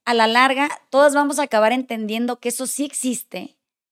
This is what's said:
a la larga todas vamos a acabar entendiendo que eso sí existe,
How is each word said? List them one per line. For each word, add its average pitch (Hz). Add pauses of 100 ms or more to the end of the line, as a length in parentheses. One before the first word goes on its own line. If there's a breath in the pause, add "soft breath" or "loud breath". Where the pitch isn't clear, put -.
a 240
la 226
larga 262 (220)
todas 277
vamos 285
a 294
acabar 220
entendiendo 233
que 240
eso 254
sí 269
existe, - (360)